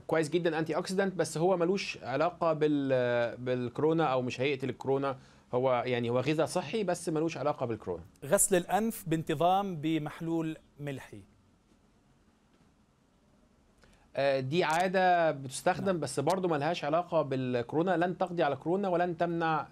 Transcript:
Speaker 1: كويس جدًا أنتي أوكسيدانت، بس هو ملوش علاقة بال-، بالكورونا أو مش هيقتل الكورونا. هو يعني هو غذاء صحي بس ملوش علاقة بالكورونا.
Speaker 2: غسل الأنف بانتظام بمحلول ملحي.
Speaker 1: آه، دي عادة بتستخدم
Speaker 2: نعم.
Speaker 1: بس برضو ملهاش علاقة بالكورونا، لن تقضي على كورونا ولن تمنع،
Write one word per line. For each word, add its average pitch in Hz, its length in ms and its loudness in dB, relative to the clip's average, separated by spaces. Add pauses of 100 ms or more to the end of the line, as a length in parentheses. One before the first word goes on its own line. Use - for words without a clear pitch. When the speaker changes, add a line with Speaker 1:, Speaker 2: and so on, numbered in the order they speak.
Speaker 1:
كويس 160 220 0
جدًا 165 300 0
أنتي 156 180 -2
أوكسيدانت، 190 380 -2
بس 160 240 -2
هو 180 180 4
ملوش 180 460 0
علاقة 160 500 0
بال-، 131 840 2
بالكورونا 127 680 0
أو 131 180 2
مش 123 180 -4
هيقتل 131 280 0
الكورونا. 135 500 -2 (360)
هو 127 320 2
يعني 120 240 0
هو 127 100 2
غذاء 151 260 2
صحي 196 380 -2
بس 180 240 -2
ملوش 160 280 0
علاقة 139 300 -2
بالكورونا. 95 380 -6 (200)
Speaker 2:
غسل 185 320 4
الأنف 202 500 0
بانتظام 170 720 0
بمحلول 160 800 -2 (240)
ملحي. 135 400 -10 (3000)
Speaker 1:
آه، 135 240 2
دي 143 240 2
عادة 175 640 4
بتستخدم 151 560 -2
Speaker 2:
نعم. 180 140 0
Speaker 1:
بس 143 200 -4
برضو 180 280 0
ملهاش 160 360 0
علاقة 160 380 0
بالكورونا، 135 760 0
لن 175 220 0
تقضي 180 240 0
على 143 140 2
كورونا 185 320 -2
ولن 175 280 2
تمنع، 165 560 0